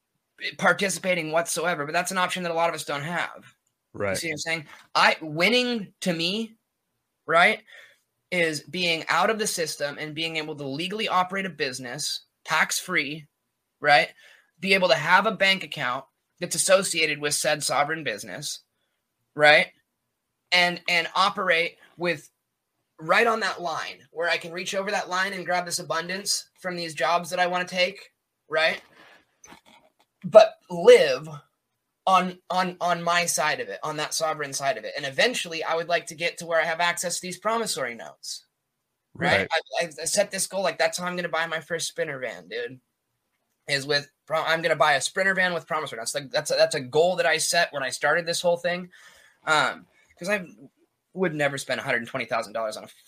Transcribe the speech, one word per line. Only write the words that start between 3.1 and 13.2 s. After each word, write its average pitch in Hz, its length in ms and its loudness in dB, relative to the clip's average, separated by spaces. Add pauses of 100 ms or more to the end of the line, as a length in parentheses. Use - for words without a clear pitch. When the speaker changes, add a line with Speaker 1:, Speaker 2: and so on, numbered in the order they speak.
Speaker 1:
You 107 100 -8
Speaker 2:
Right. 98 140 -2
Speaker 1:
see 165 120 -6
what 156 60 -6
I'm 151 40 -10
saying? 160 280 -6 (280)
I, 190 260 4
winning 202 840 0
to 185 100 -2
me, 185 420 -4 (720)
right, 180 380 4 (640)
is 160 300 0
being 165 480 -2
out 180 220 4
of 214 100 -2
the 208 80 -2
system 147 500 -4
and 151 160 -8
being 160 220 -6
able 156 180 -6
to 147 100 -10
legally 180 440 -6
operate 185 360 0
a 190 60 -6
business 131 680 -6 (240)
tax-free, 160 840 -2 (540)